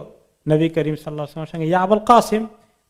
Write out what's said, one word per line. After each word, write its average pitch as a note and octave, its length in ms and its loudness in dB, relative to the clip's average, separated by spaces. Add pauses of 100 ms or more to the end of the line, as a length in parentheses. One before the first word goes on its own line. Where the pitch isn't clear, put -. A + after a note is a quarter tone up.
(480)
নবী D#3 200 2
করিম D#3 280 -4
সাল্লাল্লাহু D3+ 140 -14
আলাইহি - 20 -12
ওয়াসাল্লামের D3+ 340 -12
সঙ্গে, D#3+ 200 -8
"ইয়া F3+ 160 0
আবুল G#3 160 2
কাসিম, A3 480 4 (440)